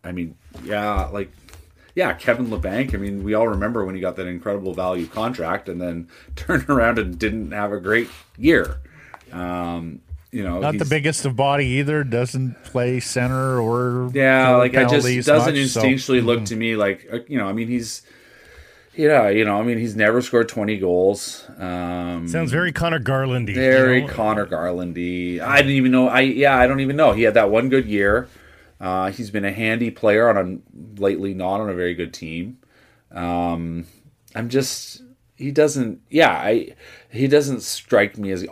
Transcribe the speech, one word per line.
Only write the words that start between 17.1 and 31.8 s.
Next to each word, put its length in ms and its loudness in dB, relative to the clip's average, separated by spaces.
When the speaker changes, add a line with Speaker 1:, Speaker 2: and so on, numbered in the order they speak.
Speaker 1:
uh, 60 -4
you 80 -6
know, 100 -2
I 60 -4
mean, 160 -4
he's, 320 -6
yeah, 340 4
you 160 4
know, 160 0
I 20 0
mean, 140 0
he's 180 -4
never 280 4
scored 260 2
twenty 300 -2
goals. 680 0
Um, 680 -6
Speaker 3:
Sounds 220 -2
very 220 -2
Connor 260 -2
Garland-y, 560 -2
Speaker 1:
very 460 6
Speaker 3:
you 60 -2
know? 60 -10
Speaker 1:
Connor 340 0
Garland-y. 960 -4
I 160 0
didn't 140 4
even 200 4
know. 160 4
I, 120 2
yeah, 360 2
I 100 6
don't 140 0
even 160 -2
know. 160 6
He 120 0
had 100 4
that 160 6
one 180 2
good 180 2
year. 420 0
Uh, 300 -2
he's 200 -10
been 140 -4
a 80 -2
handy 380 -2
player 400 4
on 320 -2
a, 20 -16
lately, 340 0
not 260 -4
on 100 -4
a 40 -6
very 200 -2